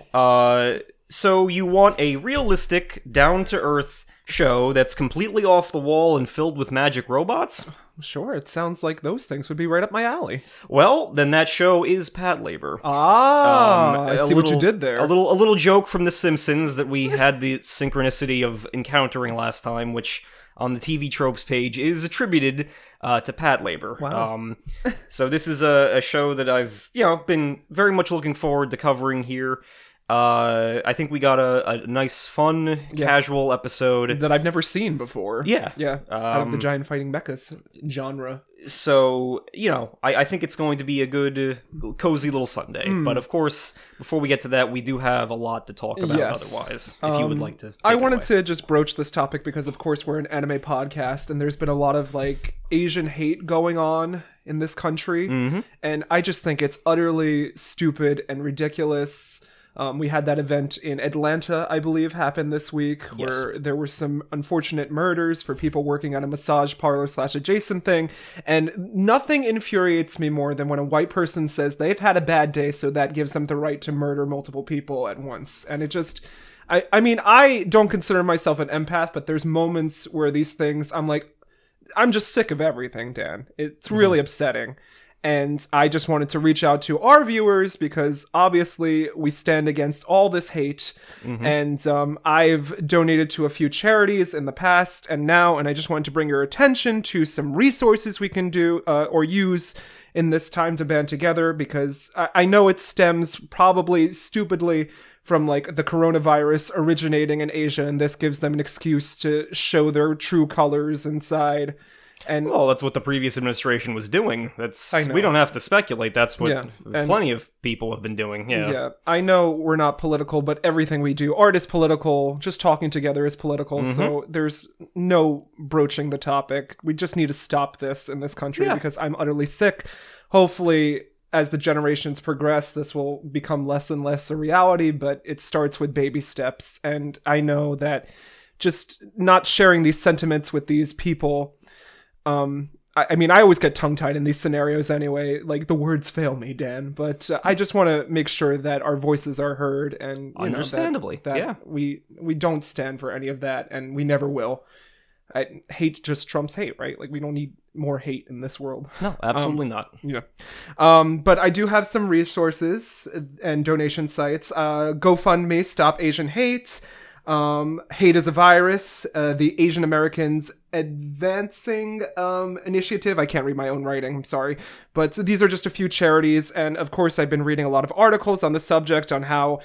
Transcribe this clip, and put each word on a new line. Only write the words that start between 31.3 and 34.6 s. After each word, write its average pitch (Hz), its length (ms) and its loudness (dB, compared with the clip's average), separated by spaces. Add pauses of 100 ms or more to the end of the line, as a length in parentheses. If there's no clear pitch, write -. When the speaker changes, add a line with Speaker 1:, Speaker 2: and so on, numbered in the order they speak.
Speaker 1:
a, 127 320 2
a 117 160 -4
nice, 127 400 -2
fun, 156 540 0 (140)
Speaker 2:
Yeah. 151 140 -2
Speaker 1:
casual 139 440 2
episode. 123 680 0
Speaker 2:
That 147 100 0
I've 147 120 2
never 170 180 0